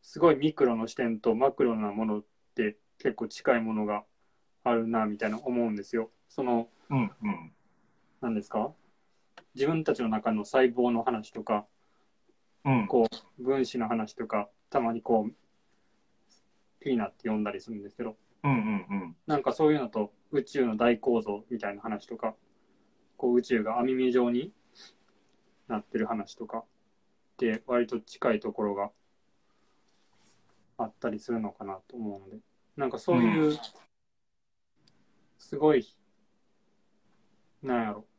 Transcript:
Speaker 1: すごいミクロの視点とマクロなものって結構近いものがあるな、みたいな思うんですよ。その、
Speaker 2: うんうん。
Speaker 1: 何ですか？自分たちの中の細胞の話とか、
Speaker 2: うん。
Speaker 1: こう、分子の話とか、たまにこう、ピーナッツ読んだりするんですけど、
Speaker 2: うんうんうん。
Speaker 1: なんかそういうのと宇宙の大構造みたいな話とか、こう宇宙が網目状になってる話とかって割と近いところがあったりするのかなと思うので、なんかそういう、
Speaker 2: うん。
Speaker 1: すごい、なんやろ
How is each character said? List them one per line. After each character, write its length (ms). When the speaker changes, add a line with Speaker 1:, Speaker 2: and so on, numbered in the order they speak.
Speaker 1:
す 180
ご 120
い 40
ミ 180
ク 120
ロ 100
の 120
視 80
点 240
と 140
マ 180
ク 120
ロ 120
な 160
も 140
の 140
っ 60
て 240
結 160
構 120
近 300
い 40
も 120
の 140
が 180
あ 100
る 140
な、 200
み 100
た 100
い 40
な 80
思 240
う 80
ん 40
で 80
す 120
よ。 160
そ 160
の、 260
Speaker 2:
う 60
ん 160
う 40
ん。 260
Speaker 1:
何 140
で 60
す 80
か？ 220
自 120
分 160
た 120
ち 60
の 80
中 220
の 140
細 200
胞 260
の 120
話 280
と 120
か、 220
Speaker 2:
う 80
ん。 160
Speaker 1:
こ 200
う、 40
分 220
子 140
の 80
話 260
と 140
か、 220
た 100
ま 140
に 80
こ 280
う、 40
ピ 120
ー 60
ナ 80
ッ 40
ツ 40
読 120
ん 80
だ 80
り 80
す 120
る 60
ん 40
で 80
す 80
け 60
ど、 120
Speaker 2:
う 40
ん 40
う 40
ん 20
う 20
ん。 100
Speaker 1:
な 120
ん 60
か 100
そ 140
う 60
い 20
う 40
の 100
と 240
宇 120
宙 220
の 120
大 220
構 220
造 280
み 100
た 120
い 40
な 60
話 240
と 100
か、 200
こ 160
う 40
宇 40
宙 220
が 160
網 160
目 160
状 180
に 220
な 120
っ 40
て 140
る 80
話 300
と 100
か 140
っ 60
て 280
割 220
と 120
近 360
い 40
と 120
こ 120
ろ 120
が 160
あ 60
っ 160
た 100
り 80
す 140
る 80
の 120
か 120
な 240
と 80
思 220
う 20
の 100
で、 80
な 80
ん 60
か 80
そ 180
う 40
い 180
う、 100
Speaker 2:
う 40
ん。 40
Speaker 1:
す 180
ご 180
い、 80
な 180
ん 20
や 100
ろ 120